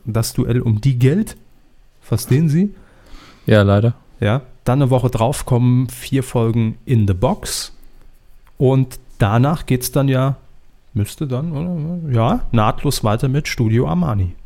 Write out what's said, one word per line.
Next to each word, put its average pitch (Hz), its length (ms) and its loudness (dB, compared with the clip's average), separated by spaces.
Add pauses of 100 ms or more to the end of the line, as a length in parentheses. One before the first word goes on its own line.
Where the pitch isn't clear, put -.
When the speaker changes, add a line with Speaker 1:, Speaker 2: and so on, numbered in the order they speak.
Speaker 1:
das 113 260 -2
Duell 120 300 0
um 113 180 0
die 127 200 2
Geld. 151 360 2 (640)
Verstehen 131 480 0
Sie? 180 260 0 (720)
Speaker 2:
Ja, 107 160 6
leider. 104 300 4 (260)
Speaker 1:
Ja, 110 220 -2 (220)
dann 127 180 0
eine 131 100 2
Woche 123 180 2
drauf 117 360 -2
kommen 123 440 2
vier - 340 -4
Folgen 113 600 0
In 113 220 2
the 95 60 2
Box. - 600 -4 (840)
Und 131 420 2 (200)
danach 123 460 2
geht's 127 260 -2
dann 139 160 0
ja, 131 300 0 (560)
müsste 110 340 -4
dann, 135 240 -4
oder? 160 640 -6
Ja, 123 380 0
nahtlos 120 520 0
weiter 113 240 0
mit 139 200 -2
Studio 117 400 0
Armani. 120 460 -2 (120)